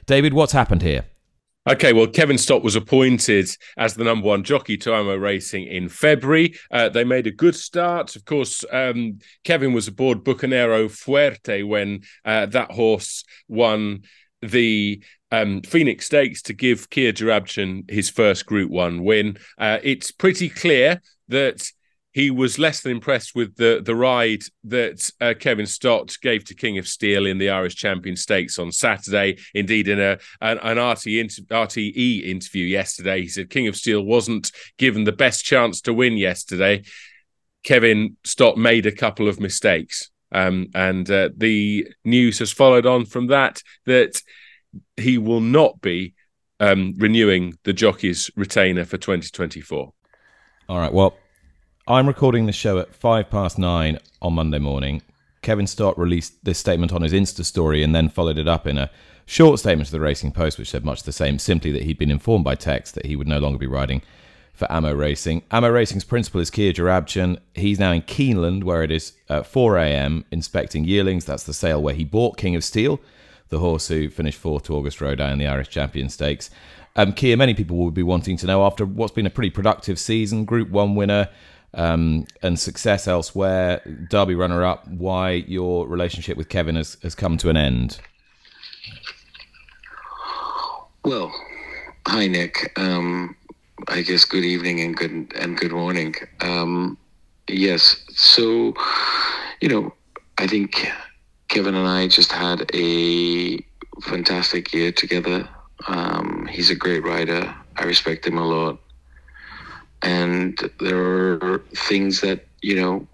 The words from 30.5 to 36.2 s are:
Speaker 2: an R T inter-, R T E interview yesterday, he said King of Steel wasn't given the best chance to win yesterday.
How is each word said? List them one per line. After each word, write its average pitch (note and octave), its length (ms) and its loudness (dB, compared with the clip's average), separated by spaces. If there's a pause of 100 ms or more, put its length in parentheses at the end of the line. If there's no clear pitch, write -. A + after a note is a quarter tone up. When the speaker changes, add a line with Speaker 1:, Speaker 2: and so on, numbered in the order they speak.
Speaker 2:
an A2+ 220 -2
R A#2+ 160 0
T A2 240 -4
inter-, G#2+ 320 -8
R A2+ 160 0
T G#2+ 280 -6
E A#2+ 360 0
interview F#2 340 -6
yesterday, F#2+ 560 -4
he F2 60 -8
said F2+ 240 -10
King B2+ 160 -2
of G2 80 -4
Steel G#2 260 0
wasn't A2 500 0 (260)
given A2 260 2
the G#2+ 80 2
best B2 340 0
chance A#2+ 360 2
to A#2+ 120 -2
win A#2 240 2
yesterday. F#2+ 640 0 (800)